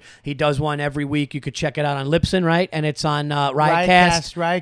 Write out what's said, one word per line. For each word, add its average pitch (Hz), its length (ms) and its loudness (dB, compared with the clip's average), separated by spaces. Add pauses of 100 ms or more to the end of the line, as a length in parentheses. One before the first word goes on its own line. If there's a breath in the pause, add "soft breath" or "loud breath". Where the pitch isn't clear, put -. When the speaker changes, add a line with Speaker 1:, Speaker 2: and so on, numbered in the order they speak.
(220 loud breath)
Speaker 1:
He 143 140 -8
does 147 240 0
one 147 200 -2
every 147 260 -4
week. 143 280 -2
You 139 80 -8
could - 140 -8
check 156 240 -4
it 147 60 -2
out 143 120 -2
on 135 80 -6
Libsyn, 170 400 0
right? 170 260 2
And 156 140 -4
it's 147 180 -4
on, 147 280 -2
uh, 143 220 0
Riotcast. 160 340 2
Speaker 2:
Riotcast, 180 480 4 (260)